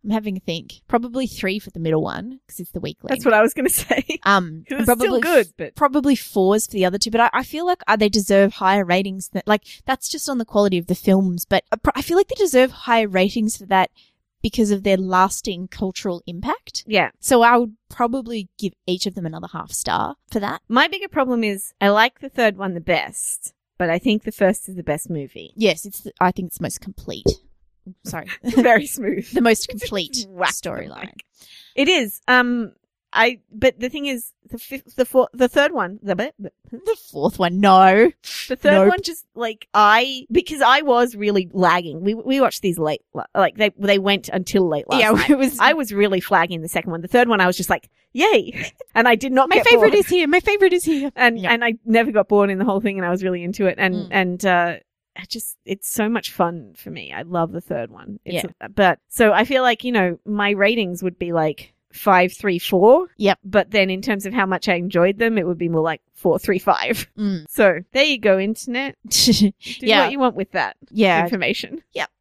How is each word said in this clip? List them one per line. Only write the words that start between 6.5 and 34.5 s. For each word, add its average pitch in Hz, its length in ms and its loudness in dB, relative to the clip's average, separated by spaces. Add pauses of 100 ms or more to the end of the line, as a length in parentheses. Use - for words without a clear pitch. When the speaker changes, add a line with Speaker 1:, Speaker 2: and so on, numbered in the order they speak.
Speaker 1:
for - 60 -16
the 185 120 0
other 185 140 -2
two, 226 100 -4
but 226 120 2
I, 233 120 4
I 254 100 -2
feel 311 220 -8
like, 359 220 -2
uh, 214 80 4
they 208 140 2
deserve 196 440 4
higher 196 320 2
ratings 190 440 -2
than, 190 180 -8
like, 214 160 2 (240)
that's 262 200 -4
just 294 220 -8
on 269 80 -4
the 226 80 -4
quality 202 320 0
of 170 80 -4
the - 80 -2
films, 190 520 0
but - 260 0
I 240 60 -2
pr-, - 180 -2
I 277 80 -8
feel 339 140 0
like 392 100 2
they 523 80 -8
deserve 262 360 2
higher 226 360 -2
ratings 202 500 -2
for 196 80 -18
that 190 240 2 (540)
because 220 260 0
of 202 140 -2
their 196 140 2
lasting 185 720 -2
cultural 185 580 -8
impact. 214 580 -8
Speaker 2:
Yeah. 214 240 0 (100)
Speaker 1:
So 247 220 2
I 240 160 6
would 233 180 -2 (140)
probably 233 580 -6 (120)
give 196 140 -6 (120)
each 185 220 -4
of 185 80 -8
them 180 100 -10
another 165 260 -12
half - 200 -12
star - 460 -6 (120)
for 220 100 -4
that. 202 300 -6
Speaker 2:
My 254 180 2
bigger 381 200 -8
problem 254 360 -2
is 202 380 -6
I 202 80 4
like 214 300 2
the 269 100 -14
third 220 260 0
one 190 200 -6
the 170 40 -8
best, - 760 -6 (240)
but 175 100 -2
I 170 80 0
think 214 240 0
the 226 100 -10
first - 380 0
is 190 60 -16
the 170 80 -14
best 151 260 -6
movie. 135 460 -10
Speaker 1:
Yes, 202 280 0
it's - 180 -16
the, - 200 -16
I 180 80 2
think 180 200 -8
it's - 100 -16
the - 40 -6
most - 160 -8
complete. - 460 -12 (760)
Sorry. - 320 -12
Speaker 2:
<laughs> - 80 -20
Very 240 420 4
smooth. 208 460 -6
Speaker 1:
The 262 100 0
most 226 260 2
Speaker 2:
<laughs> - 20 -14
Just 214 140 -12
Speaker 1:
complete 214 460 -8
Speaker 2:
whack 180 200 -2 (120)
the 175 80 -8
Speaker 1:
storyline. - 360 -12
Speaker 2:
mic. - 200 -20 (500)
It 277 120 2
is. 294 400 0
Um, 240 460 2 (400)
I, 233 260 2 (120)
but 240 280 0
the 247 100 -6
thing 285 180 -8
is, 262 240 -8 (180)
the 233 80 -14